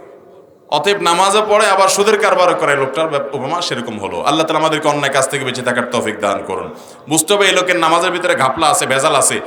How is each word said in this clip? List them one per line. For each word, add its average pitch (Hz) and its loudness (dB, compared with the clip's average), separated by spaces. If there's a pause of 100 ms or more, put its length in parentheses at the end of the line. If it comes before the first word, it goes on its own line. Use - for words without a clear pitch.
(680)
অতএব 202 -2
নামাজও 190 2
পড়ে 214 4
আবার 190 4
সুদের 202 2
কারবারও 180 2
করে, 147 0
লোকটার 139 -2
ব্যাপ-, 143 -4
উপমা 147 -6
সেরকম 120 -6
হলো। 87 -6
আল্লাহ 156 2
তাআলা 160 0
আমাদেরকে 156 0
অন্যায় 143 0
কাজ 131 0
থেকে 135 -4
বেঁচে 123 -4
থাকার 120 -2
তৌফিক 110 -4
দান 95 -2
করুন। 90 -8 (340)
বুঝতে 160 0
হবে 202 4
এই 185 4
লোকের 180 2
নামাজের 170 2
ভিতরে 175 -2
ঘাপলা 135 0
আছে, 143 2
ভেজাল 135 2
আছে। 123 2